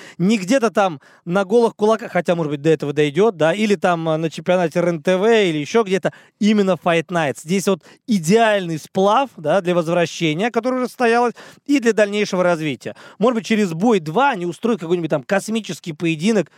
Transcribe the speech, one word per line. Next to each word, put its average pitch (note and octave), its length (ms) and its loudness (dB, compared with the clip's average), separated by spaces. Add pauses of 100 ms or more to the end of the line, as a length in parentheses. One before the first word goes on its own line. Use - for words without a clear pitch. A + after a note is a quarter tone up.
(180)
Не G3+ 220 2
где-то G#3+ 320 0
там F3+ 280 0 (240)
на F#3+ 220 -2
голых A3+ 300 2
кулаках, G#3+ 380 0
хотя, F3+ 200 0
может E3 180 -2
быть, C#3+ 120 -6
до D#3+ 80 4
этого D3 220 -2
дойдёт, D3+ 440 0
да, D#3 160 2
или G#3 220 0
там, E3 340 0
э, D#3 80 0
на D#3+ 140 -4
чемпионате F3 480 0
Р E3+ 100 2
Н E3 140 -4
Т F#3 140 2
В F#3 60 0 (260)
или D3+ 100 -2
ещё A3+ 240 0
где-то. F#3 280 -2 (280)
Именно G3+ 440 2
Fight E3+ 260 0
Nights. D#3+ 340 -2
Здесь F3+ 240 -2
вот F#3+ 160 0 (240)
идеальный G3 720 2
сплав, G#3+ 580 0
да, E3+ 240 0
для F3 140 -2
возвращения, E3+ 720 -2
которое A#3+ 280 -2
уже B3+ 100 -4
состоялось, A#3+ 480 0 (320)
и C#4+ 120 2
для A3+ 140 2
дальнейшего G3+ 480 0
развития. D#3 540 -2 (240)
Может A#3 160 2
быть, G3+ 100 -4
через G#3 280 0
бой G3 260 2
два F3+ 320 0
они F3 160 -6
устроят G#3 320 -2
какой-нибудь E3+ 320 -4
там D3+ 100 0
космический G#3 720 -6
поединок E3 640 -2